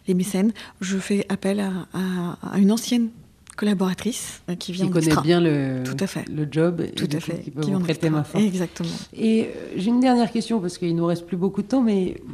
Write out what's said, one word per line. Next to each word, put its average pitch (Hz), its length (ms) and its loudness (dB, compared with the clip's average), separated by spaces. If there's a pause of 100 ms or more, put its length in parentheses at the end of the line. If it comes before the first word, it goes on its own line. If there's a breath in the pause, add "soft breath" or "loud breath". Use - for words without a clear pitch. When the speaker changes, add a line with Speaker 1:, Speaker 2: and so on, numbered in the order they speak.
Speaker 1:
les 185 60 2
mécènes, 190 380 2 (280 loud breath)
je 196 160 -4
fais 202 320 -2
appel 196 320 -2
à, 190 100 -2 (220)
à, 185 640 -4
à 190 40 2
une 202 140 6
ancienne 233 380 0 (480)
collaboratrice, 202 880 -2
euh, 175 60 -4
qui 175 180 -8
vient 180 140 0
Speaker 2:
Qui 185 40 0
Speaker 1:
en - 40 0
Speaker 2:
connaît 160 120 2
Speaker 1:
extra. 151 160 4
Speaker 2:
bien 170 200 4
le, 135 420 2
Speaker 1:
Tout 131 180 -4
à 190 40 0
fait. - 240 -6
Speaker 2:
le 151 200 -4
job 165 300 2
et - 120 -4
Speaker 1:
Tout - 120 -4
à - 40 2
Speaker 2:
du 147 80 -2
coup, 165 60 -4
Speaker 1:
fait. 170 180 -6
Speaker 2:
qui 156 100 -12
peut 139 100 -8
Speaker 1:
Qui 151 60 -2
Speaker 2:
vous 196 60 0
Speaker 1:
vient 196 40 2
en 185 60 0
Speaker 2:
prêter 165 240 0
Speaker 1:
extra. 156 40 2
Speaker 2:
main 151 140 2
forte. 196 180 0
Speaker 1:
Exactement. 175 460 -2 (240)
Speaker 2:
Et, 220 300 2
euh, - 340 -8
j'ai 190 120 -2
une 240 120 4
dernière 240 320 4
question 226 280 0
parce 175 180 -4
qu'il 170 180 0
nous 170 80 2
reste 170 220 0
plus 196 100 -4
beaucoup 185 240 0
de 202 60 -4
temps, 269 160 2
mais 196 400 0 (120)